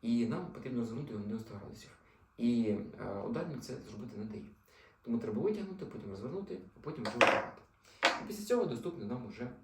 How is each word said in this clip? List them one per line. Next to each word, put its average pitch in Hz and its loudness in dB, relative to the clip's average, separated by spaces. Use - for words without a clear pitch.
І 117 4
нам 165 -2
потрібно 123 -4
розвернути 117 -2
його 107 -4
на 104 -4
дев'яносто 107 -4
градусів. - -12
І, 120 6
е, 98 -4
ударник 147 -2
це 127 -8
зробити 104 -10
не 107 -6
дає. 107 -8
Тому 117 0
треба - 0
витягнути, 190 0
потім 117 -10
розвернути, 127 -6
а - -20
потім 151 -6
вже - -2
витягати. - 6
І - 4
після 214 -6
цього 240 6
доступний 120 -4
нам 123 -4
уже 120 -6